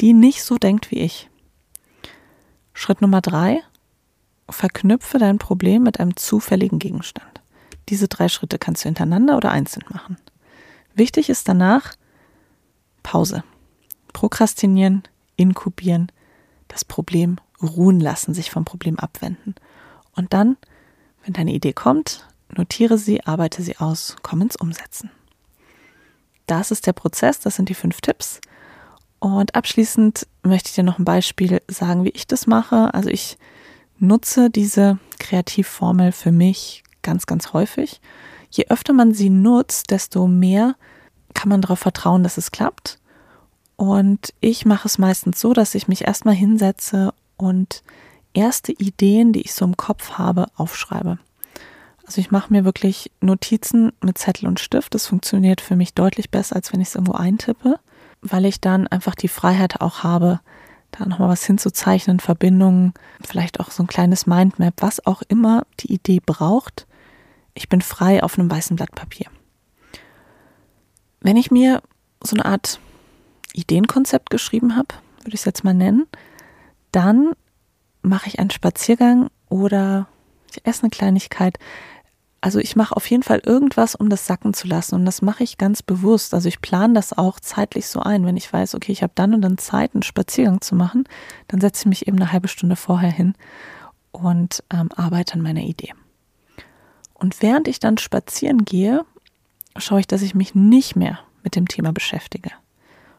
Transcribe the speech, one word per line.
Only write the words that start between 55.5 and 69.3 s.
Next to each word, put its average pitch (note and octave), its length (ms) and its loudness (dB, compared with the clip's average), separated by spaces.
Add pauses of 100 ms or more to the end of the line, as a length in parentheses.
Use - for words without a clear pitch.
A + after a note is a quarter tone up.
für - 160 -2
mich F3+ 180 0
deutlich F#3+ 360 -2
besser, - 260 -4
als - 160 -6
wenn F#3 80 -2
ich F#3 80 -2
es - 80 -14
irgendwo F3+ 180 -2
eintippe, A3+ 640 -2 (420)
weil F#3 240 0
ich G3 160 0
dann F#3+ 280 2
einfach F#3 260 -4
die - 140 -4
Freiheit F#3 520 0
auch - 220 -4
habe, F3 380 2 (500)
da G3+ 160 -10
nochmal F#3 220 0
was F3+ 160 0
hinzuzeichnen, F#3+ 720 0
Verbindungen, F#3 760 4 (300)
vielleicht F3 380 -6
auch - 100 -10
so - 140 -2
ein - 20 0
kleines F3+ 400 2
Mindmap, F3+ 560 2
was - 240 -2
auch F#3+ 220 -2
immer A3+ 360 2 (160)
die - 120 -6
Idee F#3 320 2
braucht. E3+ 640 -2 (680)
Ich - 140 -16
bin F3+ 120 4
frei F#3+ 420 2
auf - 160 -4
einem F3 120 0
weißen E3 260 -4
Blatt F3 180 -8
Papier. - 320 -14 (1900)